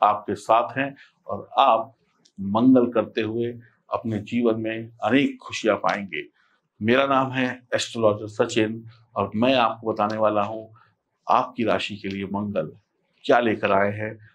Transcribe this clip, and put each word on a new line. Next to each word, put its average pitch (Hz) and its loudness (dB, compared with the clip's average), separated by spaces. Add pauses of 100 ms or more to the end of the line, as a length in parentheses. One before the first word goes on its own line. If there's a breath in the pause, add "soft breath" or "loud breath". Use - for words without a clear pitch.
आपके 104 2
साथ 117 0
हैं 139 -4 (300 soft breath)
और - -10 (100)
आप 117 4 (460)
मंगल 120 4
करते 113 -2
हुए 117 -4 (320 soft breath)
अपने 110 -4
जीवन 113 -2
में 113 -8 (140)
अनेक 135 0
खुशियां 101 -2
पाएंगे। 92 -4 (600)
मेरा 127 2
नाम 135 0
है 127 -4 (120)
एस्ट्रोलॉजर 110 0
सचिन 113 -2 (320 soft breath)
और 101 -2
मैं 123 2
आपको 113 0
बताने 107 -2
वाला 107 2
हूं 110 -8 (540 soft breath)
आपकी 120 0
राशि 101 -2
के 101 -10
लिए 98 -6
मंगल 98 -4 (520)
क्या 123 4
लेकर 104 0
आए 101 2
हैं 107 -10 (160 soft breath)